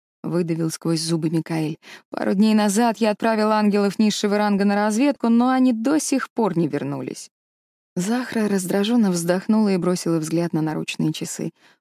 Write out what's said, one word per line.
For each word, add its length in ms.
выдавил 480
сквозь 320
зубы 260
Микаэль. 480
«Пару 240
дней 220
назад 420
я 140
отправил 400
ангелов 480
низшего 400
ранга 260
на 120
разведку, 520
но 220
они 240
до 240
сих 320
пор 260
не 120
вернулись». 600
Захра 520
раздражённо 600
вздохнула 640
и 20
бросила 420
взгляд 360
на 80
наручные 500
часы. 380